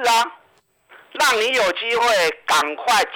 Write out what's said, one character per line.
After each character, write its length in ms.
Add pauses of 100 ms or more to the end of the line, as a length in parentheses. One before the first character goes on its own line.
啊， 220 (800)
让 280
你 140
有 180
机 220
会 100 (400)
赶 300
快 280 (120)